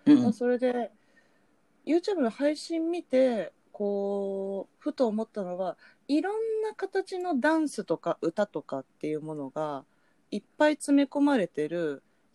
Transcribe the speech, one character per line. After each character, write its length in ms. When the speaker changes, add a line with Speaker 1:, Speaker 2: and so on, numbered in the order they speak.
Speaker 1:
う 80
ん 40
う 20
ん。 40
Speaker 2:
ま 60
あ、 40
そ 140
れ 120
で、 320
YouTube 360
の 80
配 260
信 360
見 120
て、 480
こ 1000
う、 60
ふ 160
と 140
思 160
っ 40
た 140
の 160
は、 200
い 140
ろ 100
ん 300
な 140
形 420
の 220
ダ 160
ン 120
ス 180
と 120
か 240
歌 240
と 160
か 180
っ 60
て 80
い 80
う 60
も 120
の 160
が 340
い 80
っ 60
ぱ 120
い 60
詰 200
め 140
込 120
ま 160
れ 100
て 200
る、 360